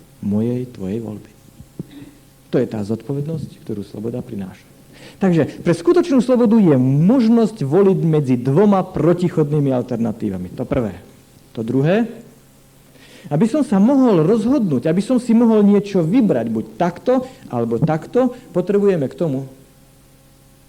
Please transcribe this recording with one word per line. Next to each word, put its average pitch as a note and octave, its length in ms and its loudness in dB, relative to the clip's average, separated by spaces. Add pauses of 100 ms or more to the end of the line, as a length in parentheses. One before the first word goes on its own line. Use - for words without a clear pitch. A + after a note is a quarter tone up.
(200)
mojej, A#2+ 480 -4
tvojej G2 320 -8
voľby. G#2 320 -14 (1200)
To D3+ 80 0
je A#2 80 -2
tá G#2+ 160 -8
zodpovednosť, C#3+ 800 -8
ktorú G2+ 240 -10
sloboda A#2+ 320 -10
prináša. G2 480 -12 (480)
Takže E3 480 0
pre E3+ 80 2
skutočnú E4+ 480 2
slobodu A#3 400 4
je D#3 160 6
možnosť A3 880 2
voliť F3+ 400 2
medzi D3 320 2
dvoma F3+ 480 2
protichodnými D3+ 880 0
alternatívami. A2 800 -4
To A#2+ 160 -10
prvé. G#2 320 -4 (560)
To A2+ 80 -6
druhé, D3+ 400 0 (1200)
aby D3+ 240 0
som D4+ 160 0
sa F#3+ 160 2
mohol A#3+ 400 4
rozhodnúť, G#3 640 0
aby F3 160 0
som B3+ 160 0
si A#3 160 0
mohol A3+ 320 4
niečo G3+ 320 2
vybrať, E3 480 2
buď A2 180 -4 (140)
takto, B3 480 -2 (240)
alebo A#2 320 -2
takto, A#3+ 560 -2 (160)
potrebujeme F#3 560 0
k - 80 -16
tomu C3+ 320 -4 (1200)